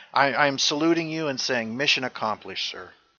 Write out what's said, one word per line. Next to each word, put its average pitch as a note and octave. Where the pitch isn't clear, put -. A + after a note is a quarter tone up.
I, C3+
I'm C#3
saluting D#3+
you D#3+
and C3
saying, A2+
"Mission C#3+
accomplished, G#2
sir." F2+